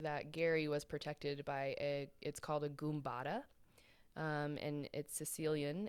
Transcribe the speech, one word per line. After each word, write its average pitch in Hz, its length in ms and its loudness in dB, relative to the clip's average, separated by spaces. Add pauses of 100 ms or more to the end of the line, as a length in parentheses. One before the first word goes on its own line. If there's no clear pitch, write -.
that 151 320 -2
Gary 160 340 4
was 147 160 2
protected 143 640 -4
by 139 340 0
a, 143 300 0 (120)
it's - 200 -4
called 147 240 2
a 147 40 0
goombata, 147 760 -2 (720)
um, 147 440 0
and 147 300 -2
it's - 240 -4
Sicilian, 156 720 0